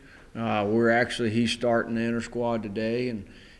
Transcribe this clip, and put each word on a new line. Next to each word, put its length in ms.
Uh, 320
we're 220
actually, 400
he's 220
starting 420
the 80
inter 180
squad 420
today, 460
and 160